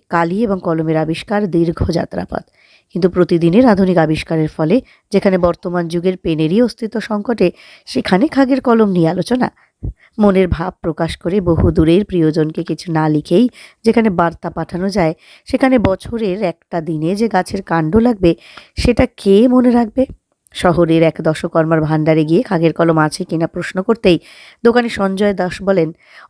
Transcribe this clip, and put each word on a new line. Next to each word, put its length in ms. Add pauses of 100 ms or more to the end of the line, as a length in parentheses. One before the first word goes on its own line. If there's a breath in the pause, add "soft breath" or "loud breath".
কালি 360
এবং 180
কলমের 340
আবিষ্কার 540
দীর্ঘ 400
যাত্রাপথ, 520 (480 soft breath)
কিন্তু 180
প্রতিদিনের 580
আধুনিক 320
আবিষ্কারের 500
ফলে 320 (320 soft breath)
যেখানে 260
বর্তমান 500
যুগের 280
পেনেরই 460
অস্তিত্ব 380
সংকটে, 500 (360 loud breath)
সেখানে 420
খাগের 320
কলম 280
নিয়ে 200
আলোচনা। 420 (680 loud breath)
মনের 300
ভাব 240 (100)
প্রকাশ 340
করে 240
বহু 300
দূরের 340
প্রিয়জনকে 600
কিছু 280
না 160
লিখেই 400 (340 loud breath)
যেখানে 280
বার্তা 400
পাঠানো 380
যায়, 260 (300 soft breath)
সেখানে 340
বছরের 640
একটা 380
দিনে 360
যে 120
গাছের 340
কাণ্ড 340
লাগবে, 380 (420 loud breath)
সেটা 300 (100)
কে 320
মনে 220
রাখবে? 360 (460)
শহরের 500
এক 180
দশকর্মার 600
ভাণ্ডারে 440
গিয়ে 180
খাগের 300
কলম 260
আছে 260
কিনা 220
প্রশ্ন 360
করতেই 360 (460 loud breath)
দোকানি 240
সঞ্জয় 460
দাস 280
বলেন, 300 (380 loud breath)